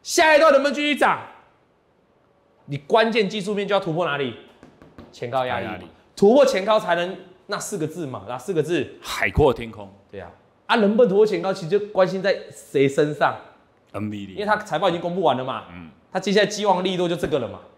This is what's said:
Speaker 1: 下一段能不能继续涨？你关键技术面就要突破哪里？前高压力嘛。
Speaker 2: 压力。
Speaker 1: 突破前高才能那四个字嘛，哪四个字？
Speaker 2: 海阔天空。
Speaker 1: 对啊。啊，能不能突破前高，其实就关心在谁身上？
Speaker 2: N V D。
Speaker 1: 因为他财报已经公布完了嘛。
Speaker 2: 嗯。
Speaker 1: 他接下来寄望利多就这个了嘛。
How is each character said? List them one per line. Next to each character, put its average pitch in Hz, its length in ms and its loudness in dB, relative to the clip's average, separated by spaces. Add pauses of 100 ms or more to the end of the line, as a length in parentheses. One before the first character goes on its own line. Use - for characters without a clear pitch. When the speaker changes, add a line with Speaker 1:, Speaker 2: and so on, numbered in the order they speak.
Speaker 1:
下 311 340 4
一 294 40 8
段 320 120 8
能 277 120 6
不 285 40 2
能 277 60 0
继 294 80 -4
续 294 140 0
涨？ 202 240 2 (1500)
你 143 120 -8
关 226 340 2
键 208 180 0
技 214 100 -6
术 202 140 -6
面 196 140 -4
就 196 80 0
要 196 40 2
突 175 140 -4
破 170 100 -2
哪 143 140 -2
里？ 127 180 -6 (760)
前 123 180 -12
高 127 160 -2
压 120 140 -4
力 98 80 -8
嘛。 92 60 -10
Speaker 2:
压 90 40 -10
力。 90 80 -16 (300)
Speaker 1:
突 208 180 6
破 285 100 8
前 196 220 2
高 214 140 2
才 170 160 0
能 180 200 -4 (300)
那 196 140 -8
四 202 180 -8
个 156 80 -4
字 156 220 -8
嘛， 107 200 -10
哪 123 80 -8
四 165 160 -10
个 156 120 0
字？ 156 360 -4
Speaker 2:
海 - 300 -4
阔 135 240 4
天 117 160 -8
空。 104 180 -16 (220)
Speaker 1:
对 98 100 -14
啊。 87 120 -16 (340)
啊， 226 120 0
能 208 200 2
不 254 60 6
能 196 60 4
突 196 80 2
破 214 80 6
前 196 160 -2
高， 190 120 -2
其 175 160 -8
实 - 0 -
就 202 180 0
关 185 200 2
心 185 120 -6
在 190 160 0 (160)
谁 - 360 0
身 147 260 0
上？ 143 220 0 (580)
Speaker 2:
N 104 160 -6
V 101 180 -10
D。 95 60 -16
Speaker 1:
因 180 60 -10
为 202 60 -4
他 208 120 0
财 156 200 -6
报 190 120 0
已 - 20 0
经 170 80 -4
公 175 160 -6
布 185 60 -4
完 147 160 2
了 131 60 -6
嘛。 117 280 -8
Speaker 2:
嗯。 87 180 -18 (220)
Speaker 1:
他 185 80 -4
接 202 120 -4
下 196 100 4
来 - 40 4
寄 202 200 -6
望 185 180 2
利 190 140 -2
多 180 100 0
就 170 80 -2
这 165 120 -6
个 147 120 0
了 110 80 -4
嘛。 95 120 -14 (180)